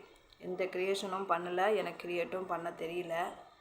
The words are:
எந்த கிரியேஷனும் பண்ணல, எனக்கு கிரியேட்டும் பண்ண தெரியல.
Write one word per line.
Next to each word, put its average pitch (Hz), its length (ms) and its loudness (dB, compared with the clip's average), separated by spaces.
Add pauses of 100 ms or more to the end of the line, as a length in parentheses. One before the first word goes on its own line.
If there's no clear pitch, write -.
(380)
எந்த 185 260 -2
கிரியேஷனும் 190 640 0
பண்ணல, 180 480 4
எனக்கு 175 320 -2
கிரியேட்டும் 175 380 0
பண்ண 170 240 -2
தெரியல. 170 540 -2 (360)